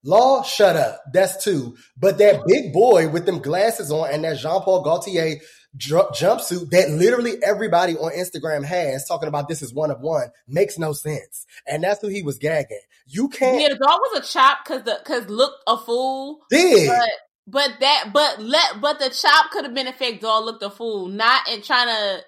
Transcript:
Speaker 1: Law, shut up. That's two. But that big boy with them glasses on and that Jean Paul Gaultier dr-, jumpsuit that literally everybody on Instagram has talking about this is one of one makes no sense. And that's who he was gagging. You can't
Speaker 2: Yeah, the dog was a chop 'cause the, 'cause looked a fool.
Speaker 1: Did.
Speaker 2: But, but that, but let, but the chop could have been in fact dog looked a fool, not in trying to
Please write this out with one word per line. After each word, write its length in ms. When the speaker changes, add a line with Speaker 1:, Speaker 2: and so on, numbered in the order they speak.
Speaker 1:
Law, 400
shut 340
up. 240
That's 320
two. 320
But 200
that 280
big 260
boy 380
with 160
them 140
glasses 520
on 180
and 140
that 140
Jean 240
Paul 200
Gaultier 540
dr-, 360
jumpsuit 580
that 200
literally 520
everybody 560
on 140
Instagram 520
has 420
talking 220
about 200
this 120
is 140
one 160
of 100
one 280
makes 300
no 160
sense. 500
And 180
that's 160
who 80
he 140
was 160
gagging. 420
You 220
can't 320
Speaker 2:
Yeah, 80
the 80
dog 240
was 260
a 60
chop 320
'cause 200
the, 200
'cause 240
looked 380
a 100
fool. 640
Speaker 1:
Did. 380
Speaker 2:
But, 200
but 240
that, 340
but 260
let, 400
but 180
the 120
chop 400
could 140
have 100
been 120
in 80
fact 280
dog 240
looked 160
a 80
fool, 380
not 400
in 140
trying 260
to 400